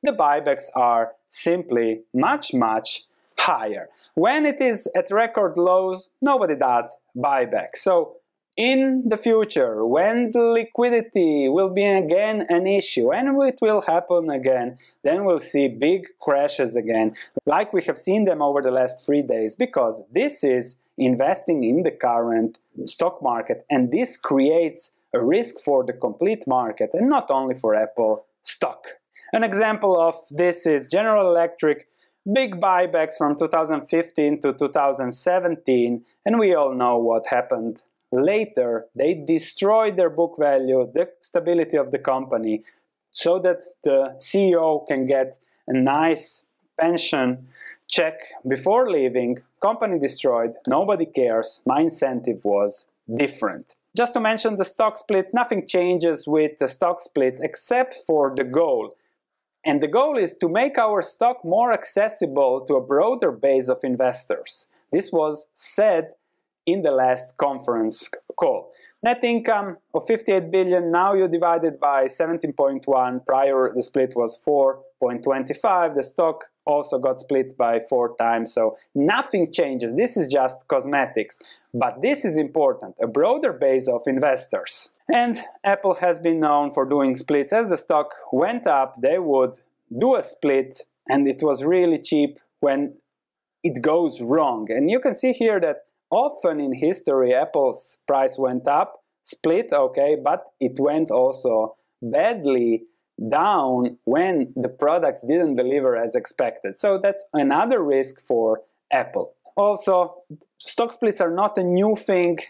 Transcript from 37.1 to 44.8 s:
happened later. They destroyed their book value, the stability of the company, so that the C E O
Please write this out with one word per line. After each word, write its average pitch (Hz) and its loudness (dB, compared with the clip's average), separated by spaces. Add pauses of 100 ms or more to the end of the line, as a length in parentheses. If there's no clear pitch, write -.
happened 120 -4 (300)
later. 131 -2
They 143 0
destroyed 185 0
their 180 2
book 170 -2
value, 131 2
the 160 -2 (120)
stability 165 -2
of 127 -2
the 135 -4
company, 120 -4 (480)
so 180 0
that 175 0 (240)
the 135 2
C 196 2
E 175 4
O 160 2 (100)